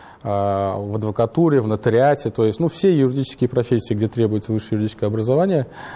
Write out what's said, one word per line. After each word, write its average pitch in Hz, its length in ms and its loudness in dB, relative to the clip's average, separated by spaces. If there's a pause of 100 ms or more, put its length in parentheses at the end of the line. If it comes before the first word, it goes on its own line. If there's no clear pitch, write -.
(200)
а, 101 560 -2
в 101 200 -6
адвокатуре, 117 640 2
в 107 80 0
нотариате, 117 640 2
то 113 140 0
есть, 110 140 0
ну, 110 80 0
все 190 260 2
юридические 131 560 0
профессии, 120 460 0
где 104 140 0
требуется 110 420 -2
высшее 110 220 -4
юридическое 107 360 -2
образование, 131 600 0 (280)